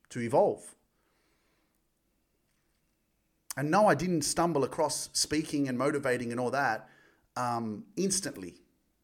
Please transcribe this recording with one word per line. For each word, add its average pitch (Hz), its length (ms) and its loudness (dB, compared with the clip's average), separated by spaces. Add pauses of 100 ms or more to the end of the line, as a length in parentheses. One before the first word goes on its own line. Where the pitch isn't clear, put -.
to 127 120 -8
evolve. 123 540 0 (2750)
And 147 120 0
no, 202 160 6
I 175 80 8
didn't 160 280 0
stumble 160 420 2
across - 480 -2
speaking 151 560 -2
and 123 80 -2
motivating 127 540 0
and 117 100 -4
all 123 100 0
that, 123 380 0 (480)
um, 117 480 -4 (120)
instantly. 143 580 -4 (500)